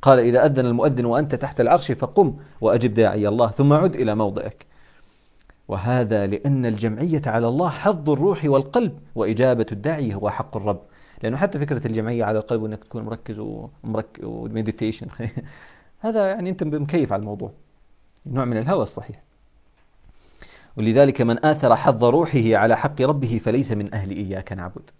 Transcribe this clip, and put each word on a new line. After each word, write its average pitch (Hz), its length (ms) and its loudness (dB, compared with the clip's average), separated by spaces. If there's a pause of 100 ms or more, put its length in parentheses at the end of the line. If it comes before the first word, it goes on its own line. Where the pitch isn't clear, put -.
قال: 135 180 8
"إذا 120 260 6
أذن 131 200 2
المؤذن 120 400 2
وأنت 135 300 0
تحت - 260 -4
العرش 139 300 2
فقم 139 440 2 (260)
وأجب 110 320 2
داعي 104 340 2
الله، 113 240 2
ثم 143 220 4
عد 165 220 2
إلى 110 200 0
موضعك". 107 500 -4 (1000)
وهذا 107 600 -2
لأن 123 380 0
الجمعية 117 600 -2
على 117 220 0
الله 156 220 0
حظ 156 400 -2
الروح 156 360 0
والقلب، 143 540 0 (160)
وإجابة 113 560 2
الداعي 117 440 -4
هو 101 140 -2
حق - 280 -8
الرب. 101 240 -4 (420)
لأنه 117 140 -4
حتى 185 220 -2
فكرة 143 280 -4
الجمعية 113 360 -2
على 107 140 0
القلب 110 240 -4
وإنك 107 220 -10
تكون 113 200 -12
مركز 110 360 -12
ومرك-، 110 840 -10
ومديتيشن، 113 840 -6 (520)
<laughs> - 460 -20
هذا 214 240 0
يعني 190 200 -4
أنت 185 140 -4
مكيف 147 500 -2
على 98 60 -2
الموضوع، 104 320 -8 (720)
نوع 131 200 -4
من 120 120 -2
الهوى 139 260 0
الصحيح. - 400 -12 (1500)
ولذلك 127 440 4
من 117 240 2
آثر 143 300 4
حظ 117 280 2
روحه 120 520 4
على 110 220 4
حق 147 240 -4
ربه 131 360 0
فليس 117 340 -2
من 104 220 -4
أهل 98 180 -4
إياك 95 420 -8
نعبد. 95 360 -12 (100)